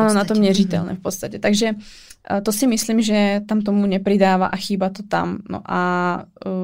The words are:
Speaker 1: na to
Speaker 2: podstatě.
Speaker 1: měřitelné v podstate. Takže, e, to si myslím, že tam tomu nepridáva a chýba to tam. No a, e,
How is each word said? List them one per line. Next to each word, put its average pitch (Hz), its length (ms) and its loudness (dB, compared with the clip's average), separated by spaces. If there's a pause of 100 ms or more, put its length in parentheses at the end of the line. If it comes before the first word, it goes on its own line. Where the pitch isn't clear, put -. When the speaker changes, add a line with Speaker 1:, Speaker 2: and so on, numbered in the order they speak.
Speaker 1:
na 208 240 2
to 214 80 -2
Speaker 2:
podstatě. 214 60 4
Speaker 1:
měřitelné 190 540 2
v 190 60 -12
podstate. 208 380 -8
Takže, 208 400 0 (480)
e, 202 140 -2
to 208 120 0
si 214 140 0
myslím, 226 340 0
že 208 460 2
tam 214 160 0
tomu 202 240 2
nepridáva 190 600 2
a - 120 -4
chýba 190 320 -2
to 196 120 -14
tam. 175 440 -4
No 196 160 -10
a, 180 180 -4 (600)
e, 196 80 -8 (140)